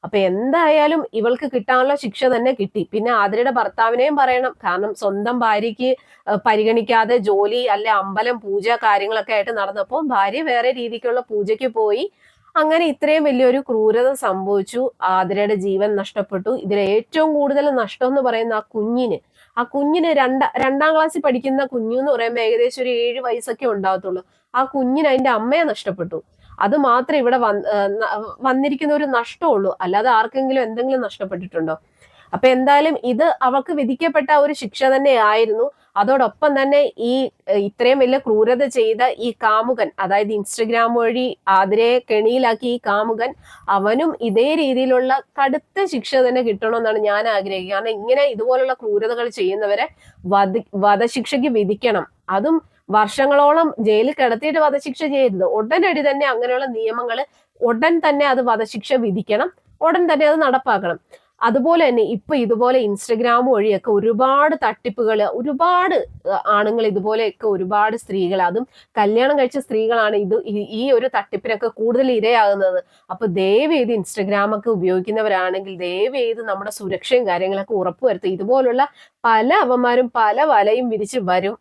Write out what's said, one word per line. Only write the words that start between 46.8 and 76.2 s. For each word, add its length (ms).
ഞാൻ 280
ആഗ്രഹിക്കുന്നത്. 460
കാരണം 260
ഇങ്ങനെ 260
ഇതുപോലുള്ള 480
ക്രൂരതകൾ 560
ചെയ്യുന്നവരെ 580
വധ-, 520
വധശിക്ഷയ്ക്ക് 760
വിധിക്കണം. 540
അതും 280
വർഷങ്ങളോളം 760
ജയിലിൽ 340
കിടത്തിയിട്ട് 460
വധശിക്ഷ 420
ചെയ്യരുത്. 440
ഉടനടി 560
തന്നെ 260
അങ്ങനെയുള്ള 400
നിയമങ്ങൾ 500
ഉടൻ 380
തന്നെ 260
അത് 200
വധശിക്ഷ 480
വിധിക്കണം, 560
ഉടൻ 240
തന്നെ 220
അത് 120
നടപ്പാക്കണം. 600
അതുപോലെ 440
തന്നെ 180
ഇപ്പൊ 320
ഇതുപോലെ 440
Instagram 680
വഴിയൊക്കെ 440
ഒരുപാട് 640
തട്ടിപ്പുകൾ, 640
ഒരുപാട്, 640
ഏഹ്, 220
ആണുങ്ങൾ 380
ഇതുപോലെയൊക്കെ 600
ഒരുപാട് 500
സ്ത്രീകൾ, 440
അതും 240
കല്യാണം 420
കഴിച്ച 220
സ്ത്രീകളാണ് 580
ഇത് 180
ഈ, 100
ഈ 200
ഒരു 220
തട്ടിപ്പിനൊക്കെ 560
കൂടുതൽ 420
ഇരയാകുന്നത്. 680
അപ്പൊ 220
ദയവ് 420
ചെയ്ത് 200
Instagram 640
ഒക്കെ 120
ഉപയോഗിക്കുന്നവരാണെങ്കിൽ 1080
ദയവ് 380
ചെയ്ത് 280